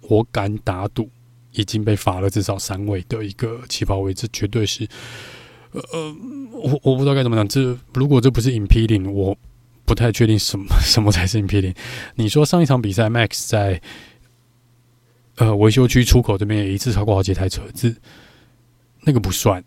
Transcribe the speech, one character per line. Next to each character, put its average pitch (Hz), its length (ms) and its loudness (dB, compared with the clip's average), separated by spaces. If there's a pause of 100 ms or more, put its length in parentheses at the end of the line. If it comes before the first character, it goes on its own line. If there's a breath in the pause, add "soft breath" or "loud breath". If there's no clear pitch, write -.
我 110 240 2
敢 101 260 -4
打 95 300 -6
赌 117 200 -6 (440)
已 110 120 -4
经 107 200 -4
被 107 100 2
罚 95 240 -2
了 98 100 -2
至 101 140 -2
少 98 160 -4
三 98 280 -6
位 98 220 -4
的 110 160 -6
一 98 80 -10
个 117 360 -8
起 - 160 -6
跑 98 160 -2
位， 98 120 -2
这 101 200 -8
绝 - 160 -6
对 107 180 -2
是， 107 220 -6 (840 loud breath)
呃， - 100 -10 (120)
呃， 156 240 -10 (340)
我， 151 320 -4
我 131 140 2
不 135 60 -2
知 139 40 2
道 143 80 2
该 135 80 0
怎 120 80 0
么 110 60 0
讲。 107 100 0
这， 127 320 -2 (160)
如 131 140 0
果 135 120 4
这 123 80 4
不 120 120 2
是 131 100 2
impeding， 110 580 2
我 98 280 -2 (480)
不 113 100 2
太 120 160 2
确 113 160 2
定 110 100 4
什 101 220 -2
么， 98 160 -10
<laughs> - 80 8
什 - 180 4
么 101 120 4
才 87 120 2
是 107 160 0
impeding。 95 360 0 (400 loud breath)
你 110 120 0
说 147 160 4
上 175 160 2
一 160 60 4
场 127 160 2
比 101 100 -2
赛 107 160 2
Max 113 380 -2
在， 101 340 0 (1600 loud breath)
呃， 107 180 4
维 104 160 6
修 123 160 4
区 123 180 4
出 123 160 6
口 107 160 0
这 101 80 -2
边 104 220 -2
也 95 60 -4
一 98 40 -2
次 120 160 -4
超 98 120 0
过 107 100 2
好 95 80 2
几 95 100 0
台 92 160 -2
车 - 140 -6 (100)
子， 117 220 -2 (1080 soft breath)
那 151 100 2
个 120 80 2
不 98 100 -4
算 92 360 0